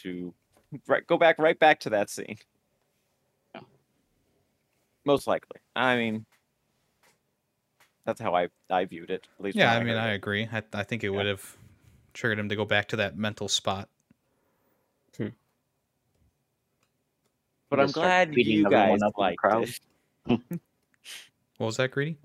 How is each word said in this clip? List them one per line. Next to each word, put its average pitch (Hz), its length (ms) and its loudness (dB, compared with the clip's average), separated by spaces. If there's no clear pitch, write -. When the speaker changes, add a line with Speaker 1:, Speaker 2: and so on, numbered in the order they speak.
Speaker 1:
to 90 280 -10
right, - 220 0
go 170 100 2
back, 165 220 6
right 165 180 4
back 156 220 6
to 131 100 -6
that 104 200 0
scene. - 280 -12
Speaker 2:
Yeah. - 60 -18
Speaker 1:
Most 139 220 2
likely. - 320 -4
I 127 220 2
mean, 110 300 -4
that's 113 160 -6
how 95 160 0
I, 87 140 0
I 92 140 0
viewed 85 260 -12
it. 92 160 -8
At 95 80 -16
least 98 120 -6
Speaker 3:
Yeah, 139 180 4
Speaker 1:
when 117 80 0
Speaker 3:
I - 20 -2
mean, 117 100 -2
Speaker 1:
heard 110 60 -2
Speaker 3:
I 113 120 -2
Speaker 1:
it. - 20 -2
Speaker 3:
agree. 101 380 -4
I, 110 100 -6
I 104 120 -6
think 110 180 -8
it 104 80 -4
Speaker 1:
Yeah. 98 60 -4
Speaker 3:
would 101 100 -2
have - 300 -8
triggered 107 240 -2
him 104 120 -4
to 104 40 -2
go 107 100 -2
back 104 260 0
to 120 60 -6
that 98 220 -4
mental 104 300 -6
spot. 98 400 -4
Speaker 4:
Hmm. 107 120 -6
Speaker 1:
But 139 100 -2
Speaker 2:
He 139 40 6
Speaker 1:
I'm 143 60 4
Speaker 2:
just 143 100 -4
starts 170 80 2
Speaker 1:
glad 185 260 4
Speaker 2:
beating 110 260 2
Speaker 1:
you 104 80 6
Speaker 2:
everyone 104 320 6
Speaker 1:
guys 104 40 0
Speaker 2:
up 104 60 2
in 104 80 -4
the 104 40 -2
Speaker 1:
liked 90 180 0
Speaker 2:
crowd. 110 300 2
Speaker 1:
it. 120 120 2
<laughs> - 60 -20
Speaker 3:
What 113 80 -2
was 110 100 -4
that, 131 140 0
Greedy? 151 340 -4